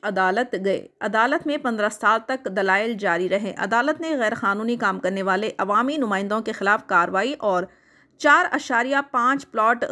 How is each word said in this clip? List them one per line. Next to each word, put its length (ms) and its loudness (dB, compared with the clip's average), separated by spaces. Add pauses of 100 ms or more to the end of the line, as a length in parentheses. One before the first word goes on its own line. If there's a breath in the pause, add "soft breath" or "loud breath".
अदालत 540 0
गए। 200 0 (240)
अदालत 460 0
में 140 -2
पन्द्रह 300 -2
साल 360 2
तक 220 -4
दलाइल 480 0
जारी 300 0
रहे। 320 -2
अदालत 420 0
ने 160 -2
गैर 180 0
कानूनी 420 -2
काम 220 -2
करने 240 -2
वाले 260 0 (100)
अवामी 380 0
नुमाइंदों 440 -2
के 120 -6
खिलाफ 360 0
कार्रवाई 440 2 (100)
और 240 0 (540 soft breath)
चार 300 6
अशारिया 580 0
पाँच 360 0
प्लॉट 460 0